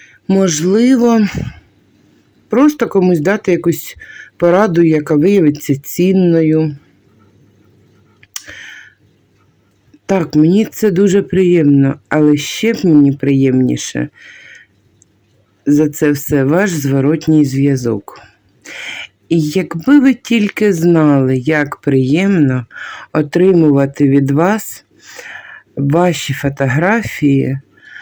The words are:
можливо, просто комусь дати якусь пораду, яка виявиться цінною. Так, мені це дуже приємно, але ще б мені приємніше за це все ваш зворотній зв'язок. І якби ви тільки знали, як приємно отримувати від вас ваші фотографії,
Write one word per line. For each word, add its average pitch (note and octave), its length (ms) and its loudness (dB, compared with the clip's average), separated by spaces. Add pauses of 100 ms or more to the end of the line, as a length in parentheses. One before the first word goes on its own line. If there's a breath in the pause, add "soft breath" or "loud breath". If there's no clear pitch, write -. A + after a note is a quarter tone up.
(280 soft breath)
можливо, G#3 1000 2 (1200 loud breath)
просто C#4 400 2
комусь F#3 320 2
дати F#3+ 320 -2
якусь - 440 -4 (400 loud breath)
пораду, F3 460 2
яка D#3 320 0
виявиться D3+ 640 0
цінною. E3 1000 0 (3250 loud breath)
Так, F#3 280 -2
мені E3+ 300 4
це G#3+ 260 -2
дуже G3 320 2
приємно, E3 840 2
але D3+ 280 2
ще A3 360 -4
б A3 120 -8
мені D3 280 4
приємніше C3 960 -2 (1600 loud breath)
за D3 220 2
це D3 220 -2
все C#3+ 340 -2
ваш F3+ 260 0
зворотній D3 720 0
зв'язок. B2+ 760 -2 (1080 loud breath)
І E3+ 120 0
якби F3 600 0
ви B3+ 140 2
тільки G#3 580 -2
знали, D3+ 640 2
як D3 400 -2
приємно C#3 920 0 (460 loud breath)
отримувати D3 960 2
від C#3 220 2
вас F3+ 540 -2 (920 loud breath)
ваші D#3 560 -2
фотографії, C#3 1300 -2 (440 loud breath)